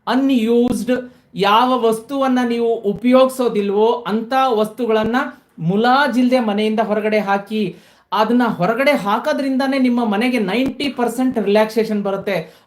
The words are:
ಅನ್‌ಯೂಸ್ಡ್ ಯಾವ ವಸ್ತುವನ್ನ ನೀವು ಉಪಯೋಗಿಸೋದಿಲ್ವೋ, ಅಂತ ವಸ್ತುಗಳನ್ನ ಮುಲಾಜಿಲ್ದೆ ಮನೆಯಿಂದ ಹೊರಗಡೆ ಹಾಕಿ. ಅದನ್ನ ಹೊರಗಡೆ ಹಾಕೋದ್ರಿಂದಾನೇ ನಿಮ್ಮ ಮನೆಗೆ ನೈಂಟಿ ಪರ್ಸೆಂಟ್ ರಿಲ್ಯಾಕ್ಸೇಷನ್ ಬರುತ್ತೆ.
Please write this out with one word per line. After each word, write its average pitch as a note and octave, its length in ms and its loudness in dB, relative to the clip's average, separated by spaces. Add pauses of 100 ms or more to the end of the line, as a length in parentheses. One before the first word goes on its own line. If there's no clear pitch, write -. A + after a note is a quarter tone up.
ಅನ್‌ಯೂಸ್ಡ್ A#3+ 1040 0 (240)
ಯಾವ A3+ 520 2
ವಸ್ತುವನ್ನ B3+ 520 0 (100)
ನೀವು A#3 260 0
ಉಪಯೋಗಿಸೋದಿಲ್ವೋ, A3+ 1300 2
ಅಂತ A3+ 240 -4 (160)
ವಸ್ತುಗಳನ್ನ A3 680 -2 (420)
ಮುಲಾಜಿಲ್ದೆ B3 840 2
ಮನೆಯಿಂದ G#3+ 400 0
ಹೊರಗಡೆ G#3+ 380 0
ಹಾಕಿ. G3+ 580 -2 (360)
ಅದನ್ನ A3 320 2
ಹೊರಗಡೆ A3+ 480 0
ಹಾಕೋದ್ರಿಂದಾನೇ C4 840 -2
ನಿಮ್ಮ A#3+ 260 2
ಮನೆಗೆ A#3 340 0
ನೈಂಟಿ B3 500 -2
ಪರ್ಸೆಂಟ್ B3 500 -2
ರಿಲ್ಯಾಕ್ಸೇಷನ್ G#3+ 640 0
ಬರುತ್ತೆ. F#3+ 640 -6